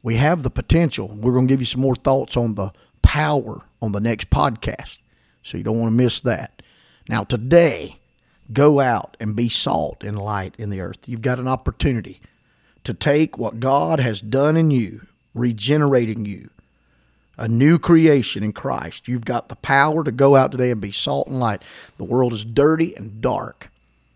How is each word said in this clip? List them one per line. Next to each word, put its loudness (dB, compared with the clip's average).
We 0
have 2
the -2
potential. 0
We're -2
gonna 2
give 2
you -2
some -4
more 2
thoughts -2
on 0
the -4
power 0
on -4
the -2
next -4
podcast, -2
so -12
you -8
don't -2
wanna 0
miss 2
that. -6
Now, -4
today, 2
go 4
out -2
and -4
be 0
salt -2
and -8
light -8
in -8
the -8
earth. -12
You've -8
got -2
an -6
opportunity -4
to -8
take 0
what -6
God 2
has -2
done 0
in 4
you, -2
regenerating 0
you, -12
a -6
new 4
creation 4
in -4
Christ. -8
You've -6
got -4
the -14
power 2
to -2
go 6
out 4
today 0
and -4
be -8
salt -4
and -6
light. -2
The -10
world 0
is -8
dirty 2
and -14
dark, -6